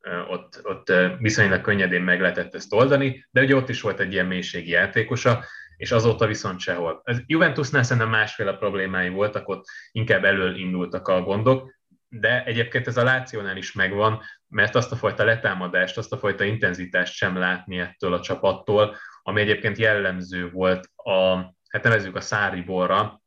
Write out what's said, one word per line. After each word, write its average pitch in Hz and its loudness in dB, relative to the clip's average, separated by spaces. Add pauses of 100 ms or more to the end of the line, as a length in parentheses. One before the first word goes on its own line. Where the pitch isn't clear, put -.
ö, 87 -8
ott, - -10
ott, 98 -8
ö, 92 6 (120)
viszonylag 104 4
könnyedén 92 0
meg 92 2
lehetett 87 -2
ezt - -10
oldani, 135 2
de 127 4
ugye 135 6
ott 127 0
is 117 -6
volt 101 -4
egy 98 -2
ilyen 90 0
mélységi 90 -6
játékosa, 110 2 (380)
és - -4
azóta 113 4
viszont 95 -6
sehol. 87 -4
Az 120 -4
Juventusnál 151 2
szerintem 117 0
másféle 107 -2
problémái 95 -2
voltak, 101 -2
ott 95 -8 (260)
inkább 107 2
elől 95 4
indultak 90 -4
a 92 2
gondok, 113 0 (320)
de 120 0
egyébként 117 -2
ez 120 -2
a 120 4
Lációnál 117 -2
is 90 -10
megvan, 101 0 (260)
mert 107 0
azt 117 0
a 113 -6
fajta 107 0
letámadást, 92 0
azt 110 -8
a 104 -6
fajta 101 -2
intenzitást 92 -2
sem 92 -2
látni 90 -4
ettől 90 -4
a 87 0
csapattól, 98 0 (280)
ami 101 0
egyébként 101 0
jellemző 92 0
volt 92 0
a, 92 2 (340)
hát 107 -6
nevezzük 101 2
a 92 -6
Sarriborra 92 -2